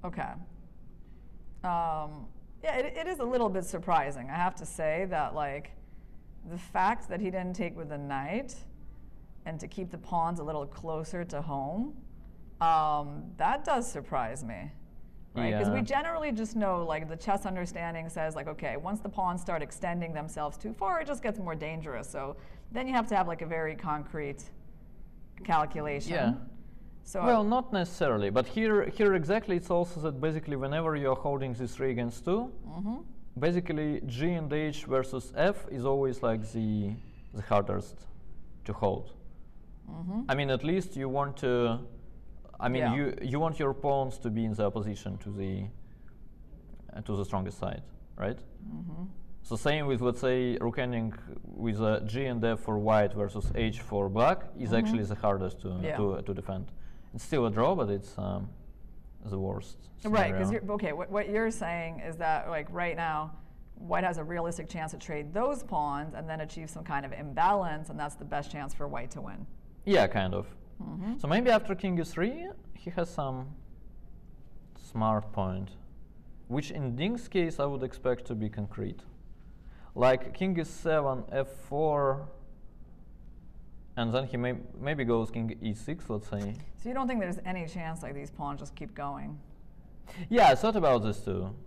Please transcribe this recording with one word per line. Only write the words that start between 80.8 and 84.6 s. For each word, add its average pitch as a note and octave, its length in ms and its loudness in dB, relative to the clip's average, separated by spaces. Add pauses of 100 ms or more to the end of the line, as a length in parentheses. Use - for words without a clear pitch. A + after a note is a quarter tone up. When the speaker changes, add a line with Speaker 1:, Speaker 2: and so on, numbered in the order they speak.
Speaker 2:
f C3+ 160 2
four, C#3+ 800 2 (1700)
and A#2 160 2
then C3 140 2
he B2 100 -4
may, B2 180 0 (240)